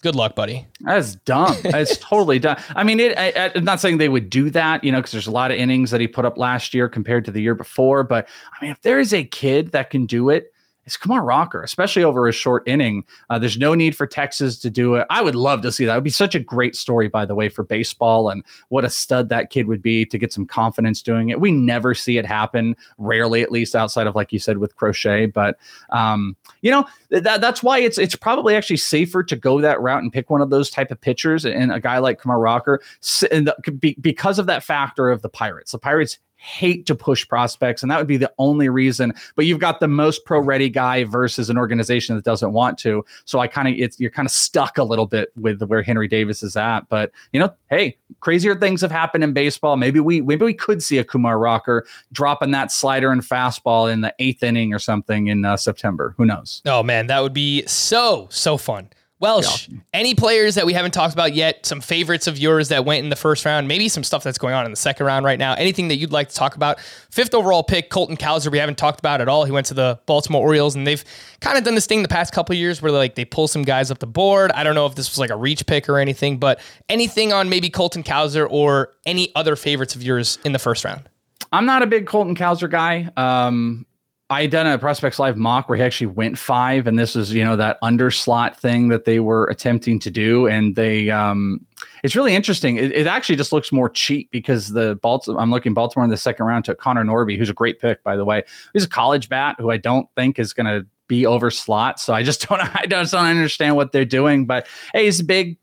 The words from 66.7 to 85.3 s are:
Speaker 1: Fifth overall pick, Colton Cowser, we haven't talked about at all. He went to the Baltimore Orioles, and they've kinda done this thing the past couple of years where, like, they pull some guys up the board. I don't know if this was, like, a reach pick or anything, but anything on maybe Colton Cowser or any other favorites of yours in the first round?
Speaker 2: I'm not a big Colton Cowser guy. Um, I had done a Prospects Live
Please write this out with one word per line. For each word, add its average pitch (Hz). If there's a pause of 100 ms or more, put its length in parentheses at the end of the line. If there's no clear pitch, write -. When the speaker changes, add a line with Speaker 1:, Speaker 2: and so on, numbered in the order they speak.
Speaker 1:
Fifth 247
overall 185
pick, 175
Colton 170
Cowser, 151
we 143
haven't 147
talked 147
about 147
at 120
all. 147
He 135
went 139
to -
the 127 (100)
Baltimore 147
Orioles, 147
and 139
they've 147 (340)
kinda 269
done 233
this 214
thing 220
the 185
past 170
couple 170
of 180
years 170
where, 156
like, 135
they 123
pull 156
some 151
guys 131
up 131
the 127
board. 190
I 143
don't 151
know 147
if 131
this 135
was, -
like, 127
a 110
reach 139
pick 147
or 143
anything, 139
but 135 (300)
anything 220
on 196
maybe 180
Colton 175
Cowser 147
or 143 (160)
any 180
other 156
favorites 135
of 123
yours 123
in 147
the 135
first 120
round? 98 (500)
Speaker 2:
I'm 202
not 262
a 240
big 214
Colton 190
Cowser 175
guy. 170
Um, 123 (440)
I 139
had 151
done 160
a 143
Prospects 143
Live 131